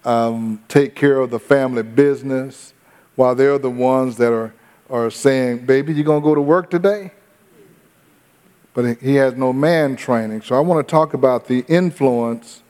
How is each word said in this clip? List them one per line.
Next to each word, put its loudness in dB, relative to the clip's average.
um, -2
take 2
care 2
of -2
the -6
family 0
business, -2
while 2
they're 2
the -4
ones -2
that 2
are, -2
are -2
saying, 0
"Baby, 0
you -2
gonna 2
go 2
to 0
work 0
today?" -2
But -2
he -2
has 2
no -2
man 0
training. -4
So -2
I 2
wanna 0
talk 0
about 0
the -2
influence -2